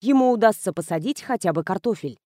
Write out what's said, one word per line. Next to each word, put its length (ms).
ему 300
удастся 420
посадить 480
хотя 320
бы 100
картофель. 540